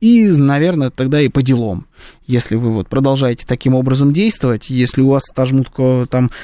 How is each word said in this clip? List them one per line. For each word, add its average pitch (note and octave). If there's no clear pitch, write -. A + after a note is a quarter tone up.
и, A3+
наверное, C#3+
тогда C#3
и C3+
по C#3
делам. A#2
Если A#2+
вы A2+
вот A2
продолжаете C3+
таким B2+
образом C3
действовать, D3
если B2+
у C3
вас C#3
отожмут C3
ко-, B2+
там B2+